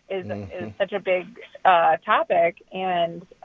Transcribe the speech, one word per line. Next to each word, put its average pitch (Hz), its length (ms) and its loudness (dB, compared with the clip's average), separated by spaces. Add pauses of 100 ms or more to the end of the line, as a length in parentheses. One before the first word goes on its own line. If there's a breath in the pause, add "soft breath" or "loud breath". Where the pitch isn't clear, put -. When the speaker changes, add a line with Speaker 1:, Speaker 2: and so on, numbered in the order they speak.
Speaker 1:
is, 190 160 -6
Speaker 2:
Mm-hmm. 107 400 -8
Speaker 1:
is 107 140 -12
such 196 140 -4
a 202 60 -4
big, 185 280 -2 (360)
uh, 165 400 6
topic, 185 540 2 (160)
and, 180 520 -2 (200)